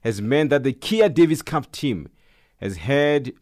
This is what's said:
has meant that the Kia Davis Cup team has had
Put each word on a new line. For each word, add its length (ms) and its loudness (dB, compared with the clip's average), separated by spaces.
has 200 -4
meant 280 0
that 120 2
the 100 0
Kia 360 2
Davis 340 2
Cup 300 -6
team 340 -4
has 180 -8
had 640 0